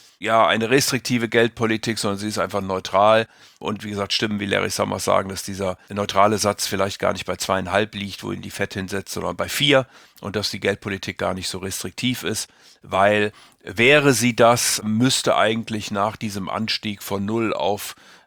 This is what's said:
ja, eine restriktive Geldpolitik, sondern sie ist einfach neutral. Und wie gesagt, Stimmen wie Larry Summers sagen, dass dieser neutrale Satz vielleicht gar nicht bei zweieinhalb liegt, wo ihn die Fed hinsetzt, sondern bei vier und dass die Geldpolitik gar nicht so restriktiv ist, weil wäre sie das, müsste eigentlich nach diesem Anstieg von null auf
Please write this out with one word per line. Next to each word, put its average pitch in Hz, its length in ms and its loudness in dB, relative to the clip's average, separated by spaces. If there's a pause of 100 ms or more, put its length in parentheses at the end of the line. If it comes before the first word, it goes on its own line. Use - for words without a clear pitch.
(220)
ja, 110 260 4
eine 110 220 2
restriktive 123 600 2
Geldpolitik, 113 680 0
sondern 101 200 -2
sie 104 100 -6
ist 107 120 -4
einfach 98 220 -2
neutral. 98 640 4 (320)
Und 101 240 -6
wie 104 80 -8
gesagt, 101 220 -4
Stimmen 107 260 0
wie 101 80 -4
Larry 98 220 0
Summers 98 360 -4
sagen, 98 240 2
dass 95 140 -8
dieser 95 340 -6 (120)
neutrale 101 500 2
Satz 101 260 0
vielleicht 98 340 -2
gar 95 140 0
nicht 92 120 -10
bei 92 100 -6
zweieinhalb 95 580 -2
liegt, 101 300 -10
wo 101 80 -6
ihn 95 100 -8
die 98 100 -12
Fed - 220 -6
hinsetzt, 95 400 -6
sondern 87 240 -4
bei 90 100 -2
vier 139 380 2 (360)
und 98 140 -6
dass 104 140 -4
die 98 100 -10
Geldpolitik 98 580 -4
gar 92 180 -2
nicht 90 120 -8
so 92 120 -8
restriktiv 95 640 -6
ist, - 260 -4 (320)
weil 104 500 2 (300)
wäre 135 520 6
sie 117 220 2
das, 117 480 4
müsste 113 520 2
eigentlich 107 560 0
nach 104 240 -2
diesem 101 340 -8
Anstieg 107 540 -6
von 101 220 -4
null 110 280 -2
auf 101 420 -4 (320)